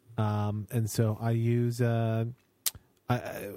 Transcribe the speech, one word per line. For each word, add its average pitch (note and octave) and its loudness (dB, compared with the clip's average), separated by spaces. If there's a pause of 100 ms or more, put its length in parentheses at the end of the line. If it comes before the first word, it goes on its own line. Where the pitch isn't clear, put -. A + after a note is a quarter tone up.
(180)
Um, G#2 0
and A2+ 0
so A2 2
I A#2 0
use, A#2+ 2
uh, A2+ 2 (840)
I, B2 4
I, - -6